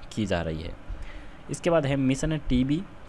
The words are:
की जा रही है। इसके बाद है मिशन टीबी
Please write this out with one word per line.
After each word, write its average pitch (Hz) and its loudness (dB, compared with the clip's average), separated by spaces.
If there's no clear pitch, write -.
की 107 0
जा 87 2
रही 80 -2
है। 85 -8
इसके 147 0
बाद 160 6
है 139 2
मिशन 139 2
टीबी 135 2